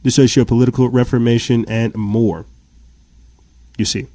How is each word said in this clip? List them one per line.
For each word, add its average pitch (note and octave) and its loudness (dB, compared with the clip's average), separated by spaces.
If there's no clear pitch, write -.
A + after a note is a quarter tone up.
the C3 0
socio-political B2 2
reformation, A#2+ 0
and A2+ -4
more. G#2 -2
You G#2+ -2
see. F#2+ -6